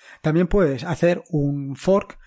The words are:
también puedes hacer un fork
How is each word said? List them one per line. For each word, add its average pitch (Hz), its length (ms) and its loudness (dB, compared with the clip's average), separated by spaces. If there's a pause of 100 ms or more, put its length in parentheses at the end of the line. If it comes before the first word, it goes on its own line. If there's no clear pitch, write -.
(220)
también 165 260 2
puedes 147 360 0
hacer 175 460 0
un 143 480 -4
fork - 500 -2